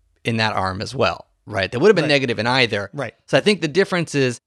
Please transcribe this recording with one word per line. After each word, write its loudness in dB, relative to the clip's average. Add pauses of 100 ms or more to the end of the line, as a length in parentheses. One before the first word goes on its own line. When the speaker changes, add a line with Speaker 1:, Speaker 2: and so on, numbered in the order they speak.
(240)
Speaker 1:
in -2
that 0
arm -4
as -10
well, -2 (180)
right? -2
They -4
would 6
have 8
been 2
Speaker 2:
Right. -2
Speaker 1:
negative 0
in -2
either. 0
Speaker 2:
Right. -8 (100)
Speaker 1:
So 0
I 6
think 0
the -2
difference -2
is 0